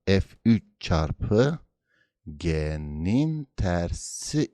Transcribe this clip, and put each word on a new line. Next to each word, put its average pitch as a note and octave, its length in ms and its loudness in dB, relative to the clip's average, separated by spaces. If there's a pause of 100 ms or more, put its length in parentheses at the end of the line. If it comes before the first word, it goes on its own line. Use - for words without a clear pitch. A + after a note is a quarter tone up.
F F#2+ 180 4 (220)
üç A#2 180 4 (160)
çarpı G#2 800 0 (800)
G'nin D#2+ 1080 -2 (100)
tersi - 960 -2